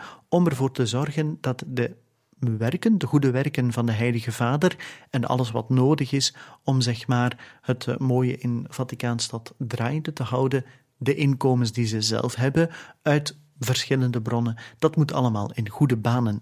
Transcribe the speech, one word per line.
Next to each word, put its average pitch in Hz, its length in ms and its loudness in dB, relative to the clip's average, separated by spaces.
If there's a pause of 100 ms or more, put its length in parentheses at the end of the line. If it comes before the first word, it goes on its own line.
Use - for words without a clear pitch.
(280)
om 175 180 4
ervoor 135 260 2
te 123 140 0
zorgen 147 540 -2
dat 127 260 -4
de 120 300 -4 (420)
werken, 127 600 2
de - 80 -2
goede 139 240 4
werken 127 420 0
van 117 140 0
de 113 60 2
Heilige 117 400 0
Vader 147 440 2 (340)
en 123 140 -2
alles 127 260 0
wat 117 200 -4
nodig 131 420 2
is 135 220 0 (280)
om, 131 180 2
zeg 117 260 -2
maar, 120 540 0
het, - 260 -4
eh, 127 100 -2
mooie 127 420 0
in 120 300 -4
Vaticaanstad 120 920 -6
draaiende 127 540 -4
te 139 100 -8
houden, 131 420 0 (320)
de 135 180 0
inkomens 131 580 2
die 120 140 0
ze 110 160 -2
zelf 110 320 -2
hebben 139 360 2 (320)
uit 147 340 0 (220)
verschillende 123 640 0
bronnen, 117 340 -2 (220)
dat 156 180 2
moet 147 160 2
allemaal 110 400 0
in 107 160 -4
goede 127 280 2
banen 113 460 0